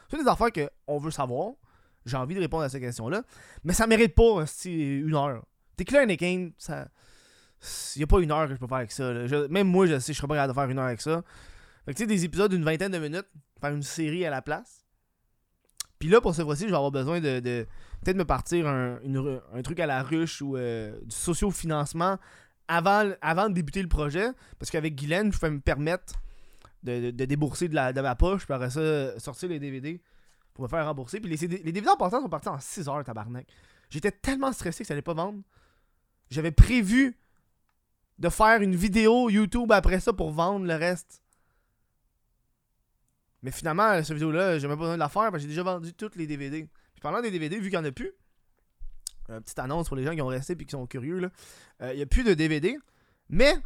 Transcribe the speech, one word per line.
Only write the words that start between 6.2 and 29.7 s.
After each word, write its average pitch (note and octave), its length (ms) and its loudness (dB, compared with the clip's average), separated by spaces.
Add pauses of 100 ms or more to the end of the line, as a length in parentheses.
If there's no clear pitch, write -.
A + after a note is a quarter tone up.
ça, C#3+ 300 -10 (1080)
y C#3 60 0
a D#3 40 0
pas G3+ 140 8
une D3+ 120 2
heure D3+ 160 2
que C3+ 60 -6
je B2 40 -10
peux B2+ 80 -8
faire B2+ 120 -2
avec A#2 140 -6
ça, B2+ 200 -4
là. A#2+ 140 -4
Je, C#3+ 220 0
même F#3+ 200 2
moi, F#3 180 6
je D3+ 120 4
sais, C#3 160 -4
je - 20 -8
serais C#3+ 120 -4
pas D3+ 60 0
capable C#3 200 0
de C3 40 -4
faire C3+ 120 0
une C3 80 -2
heure C3 80 -2
avec A#2+ 160 -4
ça. E3 200 -2 (600)
Fait C#3+ 80 -8
que, B2+ 60 -10
tu G#3 60 -2
sais, - 20 -2
des G3 180 2
épisodes F3+ 260 2
d'une F3 140 2
vingtaine D#3+ 280 0
de F3 60 -4
minutes, D#3+ 300 -6 (320)
faire D3 140 -2
une D3 80 -4
série D#3+ 420 -4
à D#3 60 -2
la C3 100 -4
place. D#3+ 460 -10 (1120)
Puis D3+ 100 -4
là, A3+ 140 8
pour F#3 120 0
cette D#3+ 120 -2
fois-ci, D3 180 -2
je A3 60 -2
vais F3 60 2
avoir C#3 140 2
besoin C#3 300 -2
de, C3 200 0
de A#2+ 260 -4 (360)
peut-être F#3 140 0
me F#3 80 2
partir D3+ 420 0
un, B2+ 360 -2
une C3+ 160 -2
ru-, C3 220 -4 (120)
un B2 80 -8
truc E3 200 -6
à E3 60 2
la C3+ 160 0
ruche D#3+ 380 -2
ou, C#3 160 -6
euh, A2+ 460 -6
du - 120 -12
socio-financement E3 1040 -2 (500)
avant, G3 520 2
avant F3 300 0
de F#3 40 0
débuter F3+ 280 -2
le F3+ 60 -4
projet. D3+ 420 0 (280)
Parce - 120 -10
qu'avec D#3 240 -2
Guylaine, E3 360 0
je - 80 0
pouvais D#3+ 120 0
me D3 100 -4
permettre D#3 540 0 (680)
de, B2 180 -4
de, A#2+ 100 -2
de B2 160 -4
débourser D3 420 0
de, D3+ 60 -4
la, C3 180 2
de C3+ 80 -2
ma C3 140 0
poche, F#3 320 2
puis C#3 80 -4
après B2+ 160 -4
ça, C#3+ 480 -2
sortir E3 320 -10
les D#3 80 -6
D C#3+ 120 -10